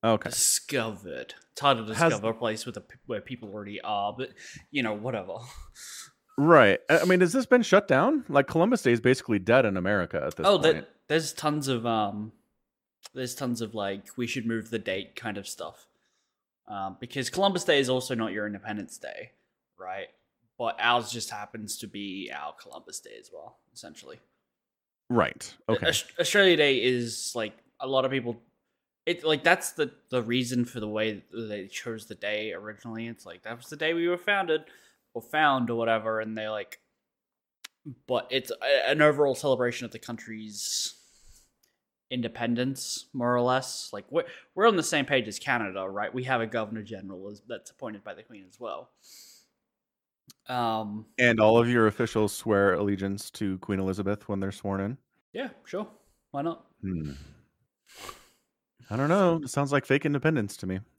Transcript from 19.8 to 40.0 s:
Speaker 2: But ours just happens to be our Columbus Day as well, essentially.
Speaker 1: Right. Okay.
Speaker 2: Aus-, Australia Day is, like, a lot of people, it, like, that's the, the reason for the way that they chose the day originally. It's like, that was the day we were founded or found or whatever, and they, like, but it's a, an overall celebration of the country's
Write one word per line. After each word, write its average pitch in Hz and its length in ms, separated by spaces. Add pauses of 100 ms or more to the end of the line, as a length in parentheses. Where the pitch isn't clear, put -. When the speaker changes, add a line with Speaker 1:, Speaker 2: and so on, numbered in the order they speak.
Speaker 2:
But 117 220
ours 117 320
just 117 180
happens 107 500
to 110 80
be 98 460
our 73 200
Columbus - 480
Day - 180
as - 120
well, 80 260 (160)
essentially. 76 460 (920)
Speaker 1:
Right. 104 420 (160)
Okay. 110 200
Speaker 2:
Aus-, - 160 (140)
Australia 180 380
Day 143 240
is, 120 540
like, 110 180 (280)
a 131 60
lot 131 180
of 131 40
people, 120 320 (640)
it, 170 200
like, 156 180
that's 180 300
the, 135 180 (180)
the 127 140
reason 123 420
for 120 140
the 107 100
way 107 320 (120)
that 113 160
they 101 180
chose 110 400
the 107 80
day 107 380
originally. 107 520
It's 117 220
like, 90 160
that 120 140
was 123 100
the 156 80
day 156 180
we 170 140
were 175 100
founded 175 440 (520)
or 117 80
found 135 480
or 117 60
whatever, 110 460
and 110 160
they, 107 100
like, 107 320 (1300)
but 123 240
it's 131 180
a, 131 400
an 147 120
overall 143 340
celebration 123 480
of 117 80
the 110 80
country's 110 960 (1120)